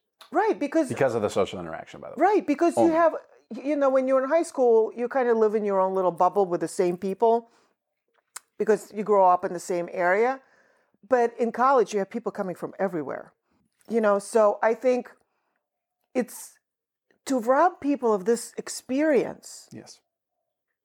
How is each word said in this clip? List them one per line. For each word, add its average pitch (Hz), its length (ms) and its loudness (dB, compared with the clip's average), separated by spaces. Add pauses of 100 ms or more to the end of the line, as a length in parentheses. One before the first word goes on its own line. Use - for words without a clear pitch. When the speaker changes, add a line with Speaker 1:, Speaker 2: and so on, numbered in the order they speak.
(320)
Speaker 1:
Right, 381 260 0
because 285 320 -2
Speaker 2:
Because 135 260 0
of 113 60 -2
the 101 80 0
social 98 300 -2
interaction, 82 420 -12
by - 80 -16
the - 60 -16
way. 240 120 -8
Speaker 1:
Right, 403 200 0
because 330 280 0
you - 80 2
Speaker 2:
Only. 330 120 4
Speaker 1:
have, 320 200 2 (360)
you 262 240 -4
know, 277 140 2
when 262 180 2
you're 262 160 2
in 269 60 -6
high 330 140 2
school, 226 520 2
you 240 120 -4
kind 247 220 0
of 233 80 2
live 214 160 2
in 214 100 -2
your 196 160 0
own 190 140 0
little 185 180 2
bubble 180 360 2
with 175 140 -2
the 165 60 -2
same 175 300 -2
people 226 540 0 (1040)
because 208 360 0
you 208 100 -6
grow 196 260 4
up 180 160 2
in 185 80 -6
the 175 60 -8
same 175 320 -4
area. 208 500 0 (680)
But 240 300 2
in 226 140 -2
college, 240 420 2
you 208 60 -2
have 190 100 -4
people 220 220 -8
coming 185 240 -6
from - 240 -10
everywhere, 165 540 -6 (560)
you 226 120 0
know? 202 160 2
So 208 460 2
I 226 100 2
think 247 380 -2 (1040)
it's - 420 -6 (680)
to 262 140 0
rob 285 400 2
people 277 340 -2
of 185 120 -4
this 233 320 -2
experience. - 1120 -4
Speaker 2:
Yes. - 280 -20 (840)